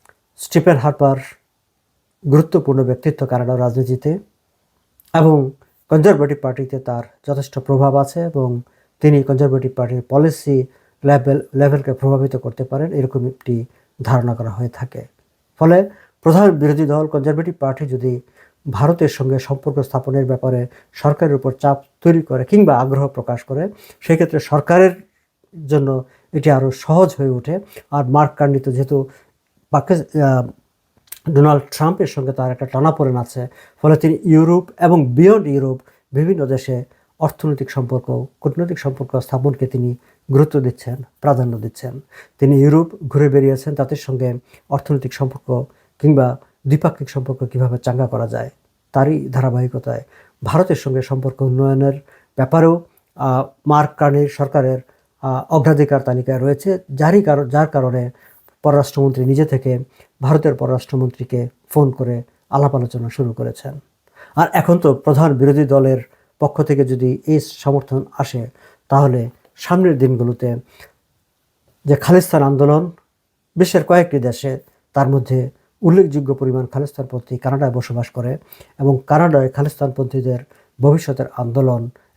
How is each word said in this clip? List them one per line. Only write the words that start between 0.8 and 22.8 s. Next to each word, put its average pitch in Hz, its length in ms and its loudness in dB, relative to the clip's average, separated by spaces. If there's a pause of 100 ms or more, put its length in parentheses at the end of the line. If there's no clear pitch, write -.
গুরুত্বপূর্ণ 147 540 2
ব্যক্তিত্ব 127 420 -4
কানাডার 123 340 -2
রাজনীতিতে 127 580 -2 (960)
এবং 156 360 4 (380)
কনজারভেটিভ 151 540 4
পার্টিতে 131 360 -6
তার 123 240 -8 (260)
যথেষ্ট 139 300 -6
প্রভাব 135 380 2
আছে 139 240 -2
এবং 135 400 -4 (400)
তিনি 147 220 4
কনজারভেটিভ 131 520 0
পার্টির 123 280 -4
পলিসি 143 640 0 (380)
লেভেল, 139 360 2 (140)
লেভেলকে 139 400 0
প্রভাবিত 135 420 0
করতে 127 280 -8
পারেন, 147 280 -6
এরকম 131 340 -4
একটি 120 400 -6 (360)
ধারণা 120 320 0
করা 113 160 -8
হয়ে 117 180 -8
থাকে। 120 380 -12 (520)
ফলে 180 320 4 (300)
প্রধান 185 300 6
বিরোধী 147 360 0
দল 151 200 0
কনজারভেটিভ 156 480 -4
পার্টি 135 320 -6
যদি 127 340 -4 (500)
ভারতের 151 380 2
সঙ্গে 131 300 -2
সম্পর্ক 135 400 -6
স্থাপনের 135 480 -2
ব্যাপারে 127 400 -2 (260)
সরকারের 147 420 0
উপর 135 180 -2
চাপ 139 300 -2 (180)
তৈরি 165 220 2
করে 131 220 -4
কিংবা 175 340 4
আগ্রহ 135 300 0